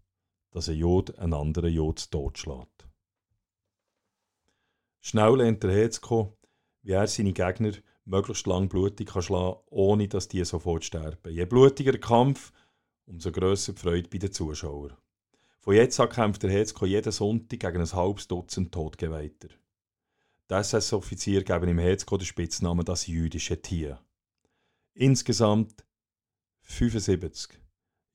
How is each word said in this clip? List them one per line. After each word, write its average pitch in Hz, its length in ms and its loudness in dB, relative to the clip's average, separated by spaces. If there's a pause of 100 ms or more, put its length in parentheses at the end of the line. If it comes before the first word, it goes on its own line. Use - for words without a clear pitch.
(520)
dass 85 180 -8
ein 78 80 -4
Jod 87 420 0
einen 85 140 -2
anderen 78 400 -2
Jod 78 360 -2
totschlägt. 69 800 -10 (2250)
Schnell 110 340 4
lernt 117 280 4
der 95 80 2
Hetzko, 113 680 0 (440)
wie 98 100 -6
er 98 160 2
seine 107 240 -2
Gegner 95 400 -2 (320)
möglichst 95 420 -4
lang 95 220 0
blutig 98 420 -2
kann 95 120 -4
schlagen, 92 380 -2 (100)
ohne 104 400 4
dass 95 180 -4
die 90 160 -2
sofort 82 400 -4
sterben. 80 500 -10
Je 87 120 -4
blutiger 131 460 6
der - 100 -2
Kampf, 123 500 2 (540)
umso 85 260 -10
grösser 92 400 0
die 92 100 -14
Freude 90 280 -2
bei 98 80 -8
den 95 160 -6
Zuschauern. 73 640 -8 (600)
Von 101 160 2
jetzt 120 260 6
an 117 80 2
kämpft 104 340 0
der 95 80 2
Hetzko 104 340 0
jeden 104 260 0
Sonntag 110 480 -4
gegen 90 200 -2
ein 85 140 -2
halbes 95 340 -2
Dutzend 90 460 -6
Todgeweihter. 78 760 -8 (1000)
Die 92 60 -4
S-S-Offiziere 101 880 0
geben 87 240 0
ihm 85 100 2
Hetzko 95 380 0
den 92 80 -6
Spitznamen 87 580 -2
„das - 240 -4
jüdische 82 540 -4
Tier“. 76 400 -6 (920)
Insgesamt 113 920 2 (760)
fünfundsiebzig 101 1000 -4 (560)